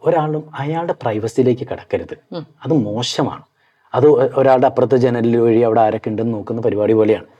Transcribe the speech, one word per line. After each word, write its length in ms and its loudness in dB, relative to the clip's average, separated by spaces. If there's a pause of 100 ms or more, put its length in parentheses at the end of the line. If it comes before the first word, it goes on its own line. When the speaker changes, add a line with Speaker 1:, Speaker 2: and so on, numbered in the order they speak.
Speaker 1:
ഒരാളും 380 -2 (140)
അയാളുടെ 440 -6
പ്രൈവസിയിലേക്ക് 720 -2
കടക്കരുത്. 440 -8 (200)
Speaker 2:
ഉം. 80 -12 (200)
Speaker 1:
അത് 100 -2 (140)
മോശമാണ്. 540 -6 (540)
അത് 100 4
ഒ-, 240 4 (100)
ഒരാളുടെ 260 4
അപ്പുറത്തെ 300 2
ജനലിൽ 400 2 (100)
വഴി 220 4
അവിടെ 180 2
ആരൊക്കെ 240 -4
ഉണ്ടെന്ന് 240 -4
നോക്കുന്ന 320 -8
പരിപാടി 340 0
പോലെയാണ്. 260 2 (120)